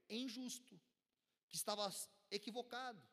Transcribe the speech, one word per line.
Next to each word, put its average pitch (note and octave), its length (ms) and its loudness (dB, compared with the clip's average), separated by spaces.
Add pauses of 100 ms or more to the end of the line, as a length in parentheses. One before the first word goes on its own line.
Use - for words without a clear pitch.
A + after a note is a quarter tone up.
injusto, A#3+ 680 -2 (720)
que - 60 -8
estava G#3 340 4 (400)
equivocado. A#3+ 720 -2 (120)